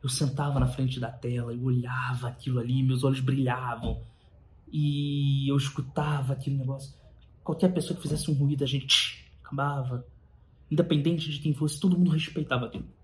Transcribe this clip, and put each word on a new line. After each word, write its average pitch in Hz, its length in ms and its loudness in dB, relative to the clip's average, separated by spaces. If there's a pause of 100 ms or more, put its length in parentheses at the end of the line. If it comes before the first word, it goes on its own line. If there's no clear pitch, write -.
Eu 135 80 -4
sentava 143 500 0
na 131 60 6
frente 127 340 0
da 117 120 -4
tela, 120 420 -4
eu 120 100 -4
olhava 127 640 0
aquilo 123 300 -2
ali, 127 220 2
meus 131 220 2
olhos 135 160 4
brilhavam. 123 800 0 (720)
E 143 760 2
eu 139 100 4
escutava 139 760 -2
aquele 139 240 -2
negócio. 131 380 -6 (480)
Qualquer 180 300 2
pessoa - 220 -2
que - 60 -14
fizesse 151 280 -2
um 151 60 2
ruído, 143 280 2
a 135 40 -2
gente, 135 200 -4
tch, - 380 0 (180)
acabava. 139 600 -4 (640)
Independente 160 600 2
de 147 100 -6
quem 151 140 2
fosse, 151 260 -2
todo 180 180 4
mundo 175 140 6
respeitava 143 560 0
aquilo. - 200 -10 (160)